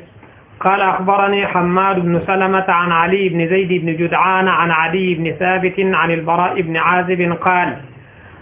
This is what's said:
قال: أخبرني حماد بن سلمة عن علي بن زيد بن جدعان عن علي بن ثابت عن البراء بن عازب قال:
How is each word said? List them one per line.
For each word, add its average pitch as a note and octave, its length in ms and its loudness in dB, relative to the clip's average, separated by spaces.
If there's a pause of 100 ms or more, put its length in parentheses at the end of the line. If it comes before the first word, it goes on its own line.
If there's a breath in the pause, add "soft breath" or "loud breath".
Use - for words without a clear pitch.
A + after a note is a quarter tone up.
(600 loud breath)
قال: G3 200 2
أخبرني G3 680 2
حماد F#3 520 0
بن E3+ 280 0
سلمة F#3+ 420 0
عن F3 240 0
علي F3+ 360 2
بن E3 200 0
زيد F3+ 380 0
بن D#3+ 100 -2
جدعان F3 520 0
عن E3+ 220 2
علي E3+ 440 0
بن D#3+ 180 -4
ثابت F#3 460 -2
عن F3+ 320 0
البراء E3+ 500 -2
بن E3 160 -4
عازب F3 640 0
قال: F3+ 360 0 (640 loud breath)